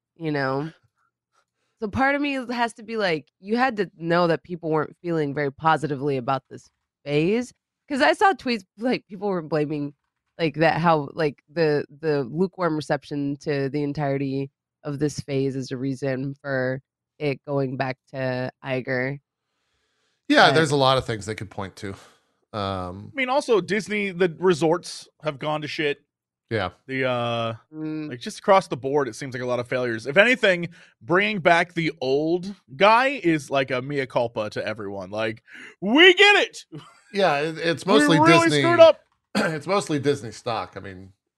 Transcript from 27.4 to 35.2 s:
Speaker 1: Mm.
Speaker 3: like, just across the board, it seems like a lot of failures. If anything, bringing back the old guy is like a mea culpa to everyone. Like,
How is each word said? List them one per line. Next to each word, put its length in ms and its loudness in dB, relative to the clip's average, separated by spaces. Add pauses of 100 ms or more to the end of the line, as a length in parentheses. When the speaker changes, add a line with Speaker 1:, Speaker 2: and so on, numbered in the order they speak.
Speaker 1:
Mm. 360 -10
Speaker 3:
like, 120 -12
just 180 -12
across 300 4
the 80 -4
board, 320 0
it 60 -10
seems 200 -12
like 80 -6
a 40 -6
lot 140 -2
of 80 -6
failures. 380 -2
If 100 -2
anything, 520 2 (320)
bringing 400 0
back 340 2
the 260 -2
old 540 -2 (220)
guy 460 4
is 280 0
like 200 0
a 120 -2
mea 240 -4
culpa 440 -2
to 160 -6
everyone. 440 -8
Like, 320 -6 (380)